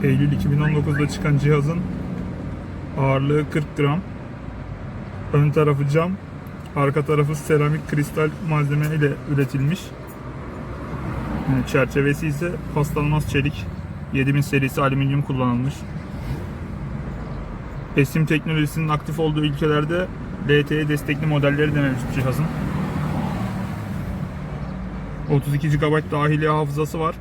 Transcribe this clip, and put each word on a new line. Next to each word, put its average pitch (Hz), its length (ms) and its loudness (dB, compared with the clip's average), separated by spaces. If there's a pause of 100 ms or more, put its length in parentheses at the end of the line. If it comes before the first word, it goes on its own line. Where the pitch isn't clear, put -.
Eylül 143 280 4
iki 139 200 2
bin 143 100 4
on 151 140 4
dokuzda 147 340 2
çıkan 147 280 2
cihazın 147 420 4 (1200)
ağırlığı 139 500 2
kırk - 280 -2
gram. 147 220 2 (1300)
Ön 147 180 6
tarafı 143 380 4
cam, 165 220 2 (640)
arka 143 300 2
tarafı 147 300 2
seramik 147 540 2
kristal 151 400 0 (200)
malzeme 147 360 2
ile 151 260 2 (220)
üretilmiş. 139 480 2 (1700)
Yani 131 160 2
çerçevesi 143 600 2
ise 151 240 -2 (240)
paslanmaz 147 560 2
çelik. 143 340 0 (480)
Yedi 139 220 2
bin 143 60 4
serisi 139 400 0
alüminyum 139 400 2
kullanılmış. 127 520 0 (2250)
Esim 151 280 4
teknolojisinin 156 640 0
aktif 151 300 -2
olduğu 151 220 2
ülkelerde 151 680 2 (420)
L 147 140 8
T 151 160 0
E 151 80 0
destekli 147 380 0
modelleri 147 500 4
de 143 60 4
mevcut 123 340 0
cihazın. 131 300 0 (2750)
Otuz 143 220 2
iki 143 160 2
gigabayt 151 420 2
dahili 151 360 4
hafızası 151 520 0
var. 165 220 0